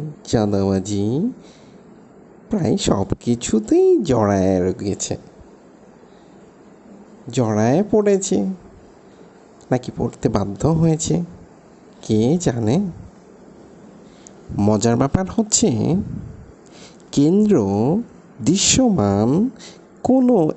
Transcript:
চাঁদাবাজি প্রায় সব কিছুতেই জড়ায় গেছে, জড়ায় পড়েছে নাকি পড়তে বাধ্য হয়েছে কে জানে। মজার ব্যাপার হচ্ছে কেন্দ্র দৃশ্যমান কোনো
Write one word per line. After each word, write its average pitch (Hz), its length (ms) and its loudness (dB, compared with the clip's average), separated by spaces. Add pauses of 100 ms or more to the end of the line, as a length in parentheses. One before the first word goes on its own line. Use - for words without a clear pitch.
(240)
চাঁদাবাজি 104 1040 -2 (1200)
প্রায় 160 260 -2
সব - 300 -2 (140)
কিছুতেই 254 840 0
জড়ায় 98 680 2
গেছে, - 440 -6 (2000)
জড়ায় 117 640 0
পড়েছে 202 560 2 (1200)
নাকি 123 260 -4
পড়তে 120 320 -2
বাধ্য 101 380 -4
হয়েছে 160 580 0 (800)
কে 113 380 2
জানে। 127 500 -2 (1700)
মজার 107 360 2
ব্যাপার 139 280 0 (120)
হচ্ছে 156 600 0 (1160)
কেন্দ্র 170 540 4 (760)
দৃশ্যমান 156 1080 2 (520)
কোনো 247 540 2